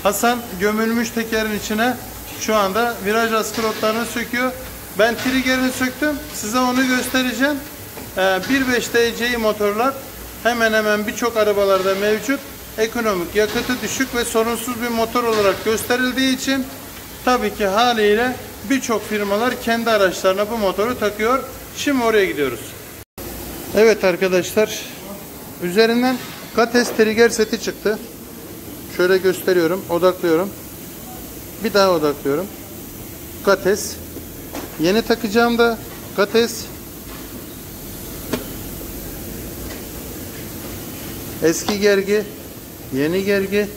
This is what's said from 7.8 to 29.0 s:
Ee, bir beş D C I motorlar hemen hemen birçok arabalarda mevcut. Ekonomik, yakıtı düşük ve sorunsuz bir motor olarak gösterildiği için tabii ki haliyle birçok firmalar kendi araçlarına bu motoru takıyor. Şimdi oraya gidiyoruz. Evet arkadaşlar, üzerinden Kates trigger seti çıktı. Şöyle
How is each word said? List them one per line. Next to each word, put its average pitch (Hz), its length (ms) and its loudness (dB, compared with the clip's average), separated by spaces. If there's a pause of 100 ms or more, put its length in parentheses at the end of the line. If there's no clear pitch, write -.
Ee, 190 220 4 (100)
bir 262 240 2
beş 233 200 0
D 233 220 4
C 233 140 0
I 247 80 0
motorlar 214 560 2 (500)
hemen 226 300 4
hemen 214 340 2
birçok 226 300 0
arabalarda 196 580 4
mevcut. 214 440 0 (380)
Ekonomik, 220 580 0
yakıtı 208 460 0
düşük 254 340 -2
ve 240 100 0
sorunsuz 226 560 0
bir 240 80 -2
motor 226 340 0
olarak 214 420 2
gösterildiği 254 680 2
için 262 300 0 (600)
tabii 214 300 2
ki 208 100 0
haliyle 220 680 4 (340)
birçok 240 400 0
firmalar 214 520 0
kendi 233 280 0
araçlarına 202 640 4
bu 233 60 -2
motoru 208 420 0
takıyor. 220 440 2 (340)
Şimdi 269 260 2
oraya 220 220 6
gidiyoruz. 143 340 0 (1160)
Evet 208 260 6
arkadaşlar, 185 760 2 (840)
üzerinden 233 540 4 (380)
Kates 233 340 4
trigger 220 400 6
seti 214 320 0
çıktı. 208 380 -2 (1000)
Şöyle 180 200 6